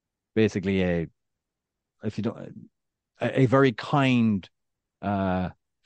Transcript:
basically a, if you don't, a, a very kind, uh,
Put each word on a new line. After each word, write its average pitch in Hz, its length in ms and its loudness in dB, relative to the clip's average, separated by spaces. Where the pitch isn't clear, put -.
basically 98 480 0
a, 85 240 -2
if - 140 -8
you 208 60 -4
don't, - 460 -10
a, 120 200 0
a 131 40 4
very 135 260 4
kind, 120 760 0
uh, 95 480 -2